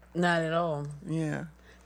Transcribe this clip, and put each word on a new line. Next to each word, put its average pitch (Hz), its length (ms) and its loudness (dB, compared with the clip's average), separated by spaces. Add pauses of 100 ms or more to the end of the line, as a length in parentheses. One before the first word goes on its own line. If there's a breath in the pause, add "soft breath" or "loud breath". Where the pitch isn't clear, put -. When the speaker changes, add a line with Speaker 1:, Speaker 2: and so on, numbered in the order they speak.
(140)
Speaker 1:
Not 170 280 4
at 160 100 0
all. 160 340 0 (200)
Speaker 2:
Yeah. 156 380 -2 (420 loud breath)